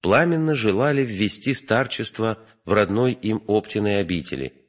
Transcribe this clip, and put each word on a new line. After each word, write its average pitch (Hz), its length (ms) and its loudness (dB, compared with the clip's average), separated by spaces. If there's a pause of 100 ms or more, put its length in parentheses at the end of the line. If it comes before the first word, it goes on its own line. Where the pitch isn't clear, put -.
пламенно 156 520 2
желали 127 480 0
ввести 107 520 -2
старчество 113 840 -2 (260)
в 85 100 0
родной 107 400 2
им 107 340 -4
Оптиной 104 540 0
обители 78 520 -4 (160)